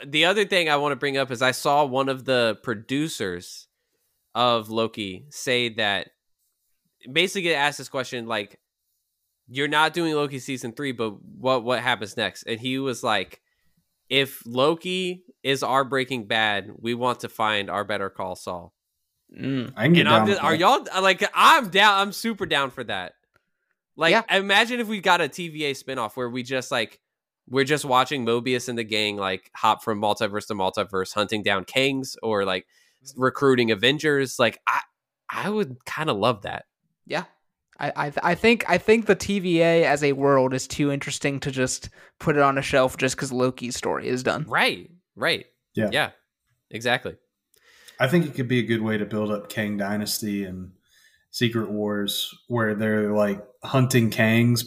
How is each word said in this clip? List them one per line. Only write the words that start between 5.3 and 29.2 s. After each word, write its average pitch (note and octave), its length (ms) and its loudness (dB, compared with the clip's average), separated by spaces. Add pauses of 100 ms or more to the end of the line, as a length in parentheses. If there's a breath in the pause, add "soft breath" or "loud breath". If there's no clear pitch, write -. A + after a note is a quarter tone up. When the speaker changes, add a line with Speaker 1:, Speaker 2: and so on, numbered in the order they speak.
Speaker 1:
say B2 400 -2
that, G#2 400 -2 (1000)
basically F3+ 320 0
get E3 140 0
asked C#3+ 220 0
this C3 100 -12
question, B2 380 -6
like, G#2+ 320 -6 (880)
"You're C3+ 220 -4
not D3+ 240 2
doing E3 220 -2
Loki C#3+ 240 -2
season B2 340 -8
three, C#3 200 -6
but A2+ 180 -4 (120)
what, A#2 420 -2
what A#2+ 160 -2
happens A2+ 360 -4
next?" - 280 -4
And A#2 160 -6
he C3 180 -4
was C3+ 240 -6
like, G#2 380 -2 (680)
"If C3+ 380 0
Loki F3+ 800 -2 (180)
is C3+ 200 -2
our C3 220 2
Breaking B2+ 420 -4
Bad, G#2+ 520 0
we A#2 160 -4
want A#2+ 260 -2
to A2+ 80 -8
find G#2 420 -2
our G2+ 140 -2
Better G2 260 -4
Call F#2 260 -8
Saul." F2 380 -12 (640)
Speaker 2:
Mm. B2+ 380 -4
Speaker 3:
I A2 80 -4
can D#3+ 80 8
get E3+ 80 8
Speaker 1:
And C#3+ 80 4
I'm D#3 120 6
Speaker 3:
down G#3+ 80 4
Speaker 1:
just, G3 140 2
Speaker 3:
with - 20 -2
Speaker 1:
are D#3+ 80 4
Speaker 3:
that. G3+ 420 2
Speaker 1:
y'all, F#3+ 80 0
like, F#3+ 320 2
I'm B3 340 6
down, G3 320 6
I'm G3+ 120 0
super G3+ 340 -6
down C#3+ 240 0
for B2 140 -10
that. F#2+ 300 -8 (800)
Like, E3 160 4
Speaker 2:
Yeah. A3 180 4
Speaker 1:
imagine G3+ 500 2
if A3 80 -4
we G#3+ 120 -4
got F3+ 200 4
a D3+ 80 0
T E3+ 200 -10
V D3+ 160 -8
A C#3 100 -2
spinoff B2+ 420 -8
where B2 140 -4
we B2 120 -6
just, B2+ 280 -6
like, A#2 300 -4 (460)
we're C3+ 180 2
just D3 200 0
watching B2+ 400 2
Mobius A#2+ 460 0
and A#2 80 -4
the A#2 60 -2
gang, G#2+ 340 -2
like, F#2+ 360 -4